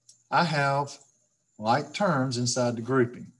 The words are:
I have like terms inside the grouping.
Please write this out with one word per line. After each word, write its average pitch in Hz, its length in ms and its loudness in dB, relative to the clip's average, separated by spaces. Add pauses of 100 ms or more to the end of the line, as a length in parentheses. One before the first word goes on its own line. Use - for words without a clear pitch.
(300)
I 147 140 4
have 139 520 0 (640)
like 117 340 0
terms 135 460 0
inside 120 380 0
the 117 60 -6
grouping. 123 440 0 (140)